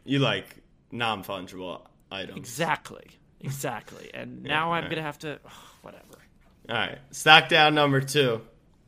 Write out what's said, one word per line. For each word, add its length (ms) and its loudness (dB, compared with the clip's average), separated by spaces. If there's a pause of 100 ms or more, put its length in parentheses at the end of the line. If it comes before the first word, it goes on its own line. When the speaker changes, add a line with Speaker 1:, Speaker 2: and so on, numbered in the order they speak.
Speaker 1:
you 160 0
like 380 -2 (340)
non-fungible 920 -6 (300)
items. 260 -10
Speaker 2:
Exactly. 720 -6 (340)
Exactly. 720 -8
And 280 -12
Speaker 1:
<laughs> 20 -14
Yeah, 60 -8
Speaker 2:
now 160 0
I'm 20 -2
Speaker 1:
all 140 -2
right. 100 -8
Speaker 2:
gonna 100 -4
have 180 -8
to, 240 -10
ugh, 80 -20 (300)
whatever. 220 -20 (680)
Speaker 1:
All 60 -2
right. 240 -4 (120)
Stock 380 8
down 260 6
number 260 4
two. 400 2 (460)